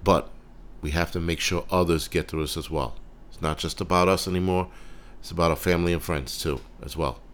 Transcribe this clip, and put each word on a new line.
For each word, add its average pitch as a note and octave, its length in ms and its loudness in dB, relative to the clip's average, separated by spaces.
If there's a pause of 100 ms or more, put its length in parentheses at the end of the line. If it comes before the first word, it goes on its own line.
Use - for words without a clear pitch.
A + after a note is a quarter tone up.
But F2 260 6 (520)
we D2+ 100 -4
have E2+ 200 2
to F2+ 80 -2
make E2 200 0
sure - 320 0
others E2+ 360 4
get D#2+ 200 -2
through D#2+ 140 -4
this D2+ 160 -4
as D2+ 120 -8
well. C#2+ 260 -4 (340)
It's - 120 -12
not D#2 160 0
just - 220 -4
about F2+ 300 4
us F#2+ 180 2
anymore. F#2 420 2 (500)
It's - 120 -12
about E2 200 4
our D2+ 60 2
family F2 360 2
and D#2 100 0
friends C#2+ 380 -4
too, C#2+ 180 -2 (220)
as - 160 -10
well. C#2+ 220 -2 (140)